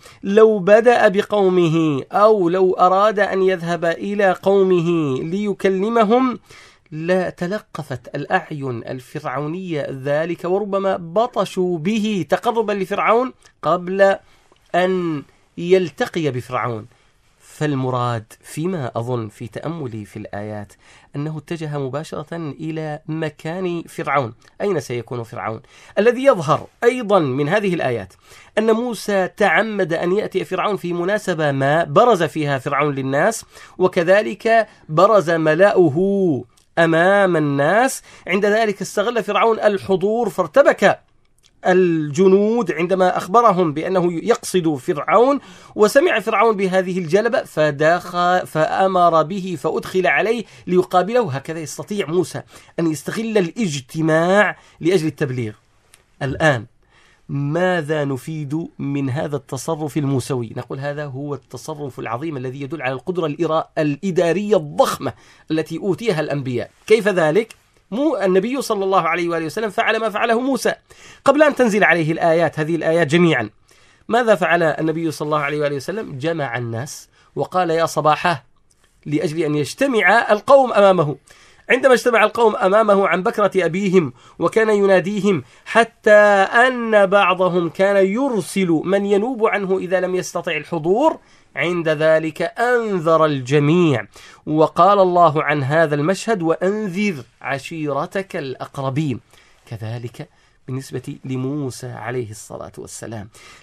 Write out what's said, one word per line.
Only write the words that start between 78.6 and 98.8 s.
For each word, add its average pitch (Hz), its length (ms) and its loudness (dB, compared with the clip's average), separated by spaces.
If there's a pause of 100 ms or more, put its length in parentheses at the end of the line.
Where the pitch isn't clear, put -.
لأجل 151 320 -2
أن 147 160 -2
يجتمع 208 800 2
القوم 254 400 4
أمامه. 180 440 4 (540)
عندما 262 240 4
اجتمع 226 300 2
القوم 220 320 2
أمامه 202 520 4
عن 180 140 0
بكرة 208 340 0
أبيهم 175 560 2 (260)
وكان 214 320 0
يناديهم، 196 720 2 (200)
حتى 226 460 0
أن 208 960 4
بعضهم 180 600 2
كان 196 380 2
يرسل 196 760 -2
من 196 220 0
ينوب 214 400 0
عنه 190 320 -2
إذا 185 220 -2
لم 185 140 -2
يستطع 175 420 -6
الحضور، 175 600 0 (380)
عند 165 320 -2
ذلك 160 540 0
أنذر 175 800 0
الجميع، 147 840 2 (400)
وقال 160 520 4
الله 175 440 4
عن 143 200 -2
هذا 151 320 2
المشهد: 185 480 -2
"وأنذر 185 840 -2 (180)
عشيرتك 156 920 -6
الأقربين". 135 840 -6 (460)